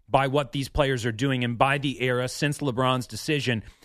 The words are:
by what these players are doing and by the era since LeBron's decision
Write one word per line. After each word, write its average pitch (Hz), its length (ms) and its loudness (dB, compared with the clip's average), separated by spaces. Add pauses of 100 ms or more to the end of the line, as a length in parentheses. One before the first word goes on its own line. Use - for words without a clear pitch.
by 135 200 4
what 135 240 -2
these 135 180 -4
players 135 340 2
are 120 80 0
doing 127 320 0
and 120 140 -2
by 135 180 4
the 135 240 -4
era 127 280 0
since 147 320 -2
LeBron's 127 460 0
decision 123 560 -2 (220)